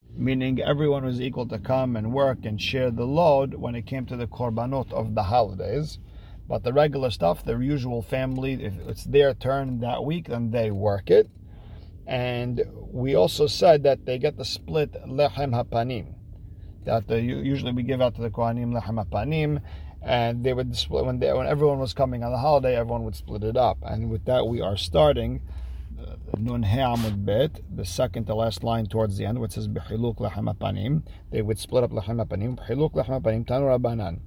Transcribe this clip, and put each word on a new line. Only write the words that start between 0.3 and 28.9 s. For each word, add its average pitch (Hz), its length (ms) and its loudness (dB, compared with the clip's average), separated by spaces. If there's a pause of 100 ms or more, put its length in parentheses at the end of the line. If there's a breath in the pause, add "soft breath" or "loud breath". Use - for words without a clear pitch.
everyone 143 420 2
was 127 200 -4
equal 123 260 -4
to 113 100 -6
come 131 380 0
and 110 160 -2
work 135 320 2
and 107 160 -4
share 127 300 0
the 120 160 -2
load 139 480 4
when 123 200 -6
it 117 120 -8
came 135 180 -6
to 123 140 -8
the 120 80 -4
Korbanot 120 680 -2
of 110 220 -2
the 107 80 2
holidays. 101 760 0 (480 loud breath)
But 113 160 -2
the 123 120 0
regular 143 360 4
stuff, - 320 0
the 117 140 -2
usual 123 460 -2
family, 131 600 -2
if 101 120 -6 (120)
it's - 180 -8
their 139 280 6
turn 131 480 -2
that 120 240 -2
week, 160 240 -4
then 117 220 -2
they 113 200 2
work 101 400 0
it. 107 200 8 (760 loud breath)
And 123 540 -2 (100)
we 123 440 -2
also 165 320 4
said 151 380 6
that 139 200 4
they 127 140 -4
get 147 180 0
the 131 80 -8
split - 480 -4 (160)
Lechem 135 460 2
Hapanim, 117 640 -2 (680 loud breath)
that 113 240 0
the, 113 140 2
u-, 127 160 0
usually 139 340 0
we 123 100 0
give 127 200 2
out 120 140 4
to 117 40 -8
the 117 80 -2
Kohanim 117 500 0
Lechem 107 240 -4
Hapanim, 143 600 0 (440 loud breath)
and 120 380 2
they 127 80 4
would 123 240 -2
split, 135 300 0
when 127 120 0
they, 135 140 2
when 127 140 2
everyone 143 320 4
was 131 160 -2
coming 123 280 0
on 120 80 -2
the 127 60 0
holiday, 131 400 4
everyone 117 280 0
would 113 120 -6
split - 260 -6
it 110 140 0
up. 110 240 4
And 113 300 -4
with 110 160 -4
that, 123 200 4
we 117 140 -2
are 98 160 0
starting, 131 640 4 (580 loud breath)
uh, - 180 -12 (200)
Nun 120 260 -2
He 104 140 2
Amud 117 480 0
Bet, 113 380 2 (120)
the 117 120 -6
second 120 400 -2
to 110 80 -2
last 113 280 0
line 113 220 0
towards 107 320 0